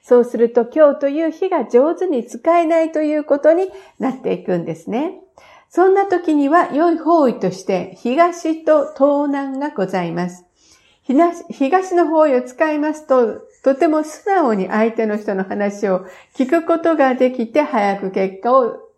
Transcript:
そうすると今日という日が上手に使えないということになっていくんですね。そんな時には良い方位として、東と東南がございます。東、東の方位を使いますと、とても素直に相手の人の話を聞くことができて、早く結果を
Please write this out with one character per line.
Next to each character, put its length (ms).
そ 180
う 40
す 120
る 160
と 140
今 300
日 40
と 100
い 160
う 40
日 200
が 160
上 280
手 140
に 180
使 340
え 60
な 160
い 100
と 120
い 140
う 60
こ 140
と 160
に 160
な 120
っ 60
て 160
い 100
く 140
ん 80
で 80
す 160
ね。 300
そ 180
ん 60
な 120
時 280
に 140
は 260
良 180
い 60
方 300
位 120
と 120
し 120
て、 360
東 640
と 300
東 340
南 320
が 120
ご 140
ざ 180
い 80
ま 180
す。 160
東、 460
東 440
の 140
方 200
位 80
を 60
使 300
い 80
ま 140
す 120
と、 360
と 120
て 120
も 160
素 240
直 260
に 140
相 260
手 120
の 120
人 180
の 80
話 440
を 180
聞 140
く 160
こ 140
と 160
が 180
で 180
き 160
て、 140
早 360
く 140
結 260
果 200
を 200